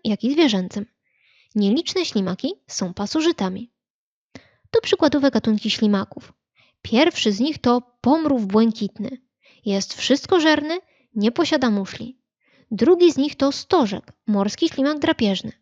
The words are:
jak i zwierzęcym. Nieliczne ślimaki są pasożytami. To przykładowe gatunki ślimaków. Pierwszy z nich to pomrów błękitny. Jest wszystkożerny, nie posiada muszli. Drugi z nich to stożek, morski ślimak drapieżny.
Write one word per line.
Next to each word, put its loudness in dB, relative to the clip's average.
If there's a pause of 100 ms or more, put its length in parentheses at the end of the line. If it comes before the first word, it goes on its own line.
jak -4
i 0
zwierzęcym. 0 (680)
Nieliczne 0
ślimaki -4 (120)
są -8
pasożytami. -4 (1000)
To 2
przykładowe 2
gatunki 0
ślimaków. -2 (500)
Pierwszy 2
z -4
nich -2
to 2 (180)
pomrów 2
błękitny. 0 (460)
Jest -4
wszystkożerny, 0 (360)
nie 0
posiada 0
muszli. -6 (520)
Drugi 4
z -4
nich -2
to 0
stożek, -2 (140)
morski 0
ślimak -2
drapieżny. 0